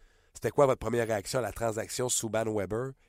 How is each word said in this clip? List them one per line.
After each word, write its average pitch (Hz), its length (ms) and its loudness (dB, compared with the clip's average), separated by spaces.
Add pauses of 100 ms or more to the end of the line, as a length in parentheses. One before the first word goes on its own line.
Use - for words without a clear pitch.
(340)
C'était - 180 -4
quoi 147 140 6
votre 131 140 4
première 117 280 0
réaction 110 320 -2
à - 20 2
la 101 120 -4
transaction 113 560 -2
Subban-Weber ? 110 840 -2 (180)